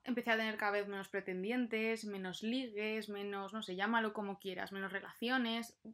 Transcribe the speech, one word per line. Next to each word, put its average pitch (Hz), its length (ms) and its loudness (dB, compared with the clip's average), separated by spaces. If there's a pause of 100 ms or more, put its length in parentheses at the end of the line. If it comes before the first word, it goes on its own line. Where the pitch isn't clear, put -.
empecé 240 280 2
a 220 60 8
tener 220 200 0
cada 208 140 4
vez 202 160 2
menos 196 200 -4
pretendientes, 220 1000 0
menos 190 360 -4
ligues, 214 680 0
menos, 202 440 -4
no 220 80 -6
sé, 185 140 -6
llámalo 220 360 4
como 196 280 -4
quieras, 185 320 -4
menos 196 200 -4
relaciones, 233 840 0 (160)